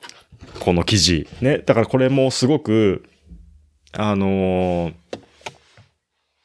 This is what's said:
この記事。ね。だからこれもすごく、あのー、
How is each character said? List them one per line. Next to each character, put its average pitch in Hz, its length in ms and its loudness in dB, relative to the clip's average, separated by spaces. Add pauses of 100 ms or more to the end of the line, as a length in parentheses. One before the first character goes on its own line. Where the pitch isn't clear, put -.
(600)
こ 90 140 2
の 85 100 2
記 104 160 2
事。 80 280 0 (140)
ね。 131 160 0
だ - 160 0
か 113 80 4
ら 104 60 0
こ 131 100 -2
れ 131 120 2
も 135 200 2
す 123 160 -2
ご 143 140 2
く、 107 440 0 (920)
あ 104 220 -2
の 92 760 -2
ー、 - 20 -20 (1500)